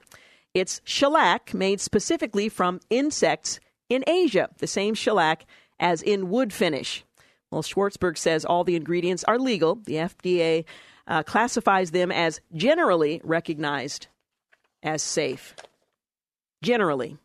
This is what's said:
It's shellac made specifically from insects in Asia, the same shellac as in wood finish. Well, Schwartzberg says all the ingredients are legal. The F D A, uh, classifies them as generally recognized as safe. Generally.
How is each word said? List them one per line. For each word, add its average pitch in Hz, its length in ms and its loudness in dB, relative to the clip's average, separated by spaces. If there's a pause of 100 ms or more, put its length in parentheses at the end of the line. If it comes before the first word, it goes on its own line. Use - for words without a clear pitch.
(520)
It's - 320 -2
shellac 277 720 2
made 190 260 0
specifically 220 720 -2
from 180 300 -2 (100)
insects 226 680 0 (300)
in 254 180 0
Asia, 302 520 2
the - 80 -4
same 202 260 -2
shellac 175 540 2 (340)
as 170 220 0
in 196 260 0
wood 226 240 0
finish. - 520 -4 (460)
Well, 156 120 -4
Schwartzberg 185 560 -2
says 160 260 0
all 175 200 0
the 175 120 0
ingredients 170 480 -2
are 220 140 2
legal. 202 380 2
The 156 220 -6
F 165 200 -4
D 180 240 0
A, 165 220 2 (420)
uh, 160 160 0
classifies 190 680 0
them 180 200 0
as 165 300 -2 (140)
generally 180 680 2
recognized 151 840 -4 (760)
as 156 200 -4
safe. 135 520 -6 (1080)
Generally. 156 640 0